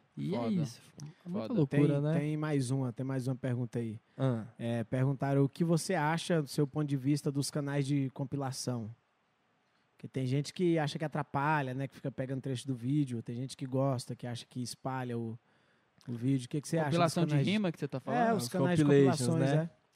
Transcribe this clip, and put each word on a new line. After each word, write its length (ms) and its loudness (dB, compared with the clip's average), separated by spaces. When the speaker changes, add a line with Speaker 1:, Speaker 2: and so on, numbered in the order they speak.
Speaker 1:
E 200 -4
é 20 -2
Speaker 2:
Foda. 160 -2
Speaker 1:
isso. 260 -2
É 40 -12
muita 180 -6
Speaker 2:
Foda. 120 -4
Speaker 1:
loucura, 360 6
Speaker 3:
Tem, 60 2
Speaker 1:
né? 180 2
Speaker 3:
tem 180 -2
mais 340 0
uma, 220 -2
tem 120 -6
mais 220 -2
uma 80 0
pergunta 440 -4
aí. 200 -6
Speaker 1:
Ah. 280 0
Speaker 3:
É, 240 -2
perguntaram 600 2
o 60 4
que 140 -2
você 320 0
acha 460 2
do 60 -4
seu 200 0
ponto 200 -2
de 100 0
vista 340 0
dos 180 -2
canais 380 -2
de 240 0
compilação. 840 -6
Porque 120 -18
tem 180 -4
gente 280 0
que 240 2
acha 220 -2
que 60 -4
atrapalha, 680 -2
né? 140 -4
Que 80 -12
fica 160 -6
pegando 300 -6
trecho 260 -4
do 80 -2
vídeo. 480 -2
Tem 120 -8
gente 220 -8
que 80 -8
gosta, 500 -2
que 120 -12
acha 180 -8
que 160 -10
espalha 560 -6
o, 220 -8
o 60 -8
vídeo. 320 0
O 40 -16
que 120 -4
que 60 -12
você 100 -2
acha 120 0
dos 60 2
Speaker 2:
Compilação 300 2
de 60 0
Speaker 3:
canais 160 4
Speaker 2:
rima 240 2
que 80 -10
você 80 -4
tá 100 -6
Speaker 3:
É, 40 -6
Speaker 2:
falando? 360 2
Speaker 3:
os 60 0
Speaker 1:
Os 60 -4
Speaker 3:
canais 280 2
de 80 6
Speaker 1:
compilations, 440 6
Speaker 3:
compilações, 280 2
Speaker 1:
né? 120 0